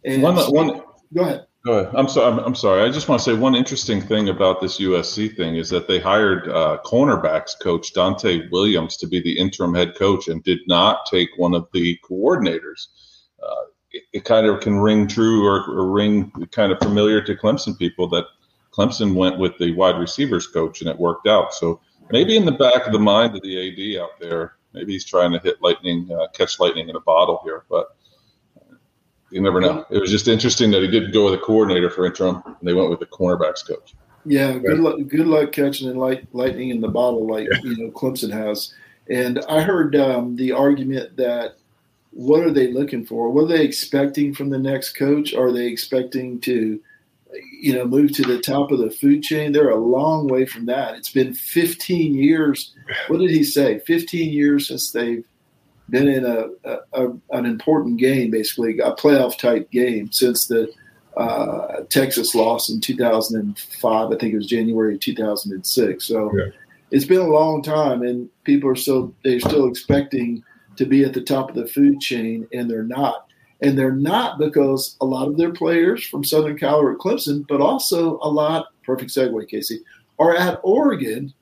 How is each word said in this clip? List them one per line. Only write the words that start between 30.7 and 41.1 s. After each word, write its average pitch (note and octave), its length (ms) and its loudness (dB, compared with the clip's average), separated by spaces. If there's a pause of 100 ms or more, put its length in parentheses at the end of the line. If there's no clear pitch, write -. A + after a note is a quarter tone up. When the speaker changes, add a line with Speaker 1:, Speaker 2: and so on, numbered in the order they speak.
Speaker 2:
that F#2+ 100 4
he F#2+ 60 0
didn't G2+ 240 0
go G#2+ 120 4
with F#2+ 100 4
a F#2 40 -2
coordinator F#2+ 520 2
for F2+ 160 -2
interim, F#2 400 -2
and - 160 -18
they F2 100 -2
went F2+ 180 2
with E2+ 100 -2
the - 60 -8
cornerbacks E2+ 600 -2
coach. - 280 -12 (320)
Speaker 1:
Yeah, C#3 320 2
good D#3 200 2
Speaker 3:
Right. - 20 -
Speaker 1:
luck. D3 280 0
Good D#3+ 180 2
luck D3+ 260 2
catching C#3 360 -2
the B2+ 60 -6
light, C3 380 -2
lightning B2+ 380 -4
in A#2 100 -4
the A2 80 -2
bottle A#2 380 0
like A2 240 -4
Speaker 3:
Yeah. F#2+ 120 0
Speaker 1:
you A#2+ 140 -6
know A2+ 140 -10
Clemson B2+ 420 -6
has. G#2+ 420 -6 (340)
And B2 400 -2
I D#3 120 2
heard, D#3+ 360 2
um, B2 400 0
the B2+ 160 -2
argument C3+ 640 0